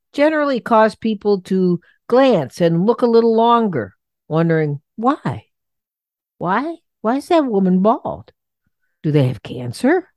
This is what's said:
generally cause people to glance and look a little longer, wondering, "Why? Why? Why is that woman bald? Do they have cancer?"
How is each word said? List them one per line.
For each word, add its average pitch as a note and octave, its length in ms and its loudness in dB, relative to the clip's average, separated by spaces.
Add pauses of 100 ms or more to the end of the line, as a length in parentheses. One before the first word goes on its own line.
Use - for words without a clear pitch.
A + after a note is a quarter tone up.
(140)
generally C#4+ 460 0
cause A3 360 2
people G#3 460 -2
to F#3 380 0 (280)
glance A#3+ 520 2
and E3+ 280 2
look A#3+ 160 0
a - 20 2
little A3+ 300 2
longer, A3 580 0 (340)
wondering, D#3 540 -2 (140)
"Why? A3 500 -4 (960)
Why? B3+ 380 -4 (240)
Why A#3 160 -2
is C#4+ 100 -10
that D#4+ 180 2
woman F#3+ 380 2
bald? A3 480 -2 (720)
Do D#3 80 0
they C#3 160 2
have A2+ 160 -8
cancer?" B3 720 -4